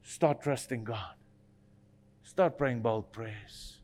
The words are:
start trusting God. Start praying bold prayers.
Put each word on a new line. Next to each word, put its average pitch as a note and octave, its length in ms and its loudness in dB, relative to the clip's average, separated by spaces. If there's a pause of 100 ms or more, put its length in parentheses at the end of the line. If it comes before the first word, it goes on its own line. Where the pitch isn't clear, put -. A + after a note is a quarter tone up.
start - 380 2
trusting B2+ 420 -2
God. G#2+ 320 -8 (1080)
Start - 340 2
praying B2+ 240 2
bold A2 300 0
prayers. - 720 -12